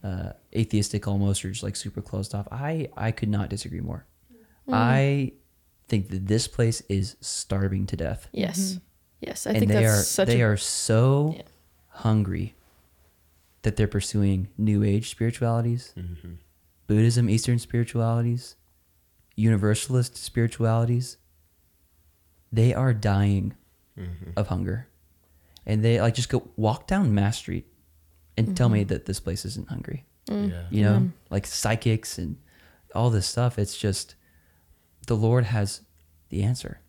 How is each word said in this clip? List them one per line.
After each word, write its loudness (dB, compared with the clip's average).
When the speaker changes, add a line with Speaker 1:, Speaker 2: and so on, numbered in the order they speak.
Speaker 1:
uh, -6
atheistic -2
almost, 0
or -6
just, -10
like, -6
super -10
closed -8
off. -6
I, -6
I -2
could -4
not -2
disagree -8
more. -8
Speaker 2:
Mm. -2
Speaker 1:
I 2
think 0
that -6
this 2
place 0
is -2
starving -4
to -6
death. -6
Speaker 2:
Yes. -4
Speaker 3:
Mm-hmm. -10
Speaker 2:
Yes. -10
I -8
Speaker 1:
And 2
Speaker 2:
think 4
Speaker 1:
they 4
Speaker 2:
that's 4
Speaker 1:
are, 0
Speaker 2:
such 0
Speaker 1:
they 4
Speaker 2:
a 4
Speaker 1:
are 2
so 2
Speaker 2:
Yeah. -14
Speaker 1:
hungry 0
that 0
they're 2
pursuing 0
New 2
Age 2
spiritualities, -2
Speaker 4:
Mm-hmm. -12
Speaker 1:
Buddhism, 4
Eastern 2
spiritualities, -2
Universalist 2
spiritualities. 0
They 4
are 2
dying 2
Speaker 4:
Mm-hmm. -10
Speaker 1:
of 0
hunger. -4
And 0
they, 4
like, 2
just -4
go -2
walk 0
down 2
Mass 2
Street -10
and 0
tell 4
me 4
Speaker 2:
Mm-hmm. -2
Speaker 1:
that -4
this -4
place -6
isn't -10
hungry. -10
Speaker 2:
Mm. -2
Speaker 4:
Yeah. -8
Speaker 1:
You 2
know, 6
Speaker 2:
Mm. 2
Speaker 1:
like, -2
psychics -2
and -6
all 2
this 2
stuff. -2
It's -2
just, -4
the 2
Lord 4
has -2
the -2
answer. -4